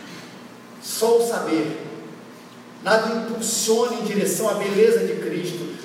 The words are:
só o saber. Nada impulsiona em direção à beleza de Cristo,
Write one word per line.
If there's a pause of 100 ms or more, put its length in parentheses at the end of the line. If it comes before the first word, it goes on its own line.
(800)
só
o
saber. (1000)
Nada
impulsiona
em
direção
à
beleza
de
Cristo,